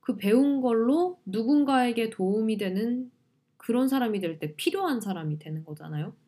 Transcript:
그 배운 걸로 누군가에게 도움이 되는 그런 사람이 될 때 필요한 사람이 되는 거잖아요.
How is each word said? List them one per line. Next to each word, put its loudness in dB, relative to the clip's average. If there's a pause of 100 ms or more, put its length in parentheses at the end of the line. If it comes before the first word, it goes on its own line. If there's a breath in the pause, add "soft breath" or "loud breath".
그 -4
배운 4
걸로 2
누군가에게 2
도움이 0
되는 -2 (480)
그런 0
사람이 0
될 -4
때 -6
필요한 -2
사람이 -4
되는 -8
거잖아요. -8 (120)